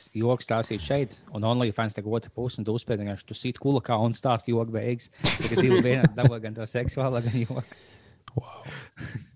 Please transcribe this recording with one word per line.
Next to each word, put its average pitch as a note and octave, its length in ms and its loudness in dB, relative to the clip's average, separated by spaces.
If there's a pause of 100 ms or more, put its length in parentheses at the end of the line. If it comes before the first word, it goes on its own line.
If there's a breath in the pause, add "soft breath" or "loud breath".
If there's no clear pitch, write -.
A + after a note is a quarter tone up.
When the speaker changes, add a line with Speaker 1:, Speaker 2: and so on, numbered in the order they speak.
(140)
Speaker 1:
joku A#2+ 300 2
stāstīt A2+ 400 -2
šeit, C#3 300 0 (180)
un G#2+ 120 -6
OnlyFans A2+ 520 2
tagad G#2+ 160 -6
otru A2+ 240 -2
pusi, B2 240 -6
un G#2+ 60 -6
tu A2 100 0
uzspied A#2+ 240 -2
vienkārši, G2+ 260 -6
tu - 80 -14
sit B2 240 -6
kulakā C3 460 2
un A#2 100 4
stāsti A#2+ 380 0
joku A#2 240 0
beigas, A#2+ 320 -2 (140 loud breath)
tad - 400 2
divas - 240 6
vienā B2+ 320 6
dabū A#2+ 240 6
gan A2 120 -6
to A2 140 -6
seksuālo, B2+ 560 -2
gan A#2 160 -2
joku. B2+ 240 -4 (720 soft breath)
Speaker 2:
Wow. - 300 -6 (720 loud breath)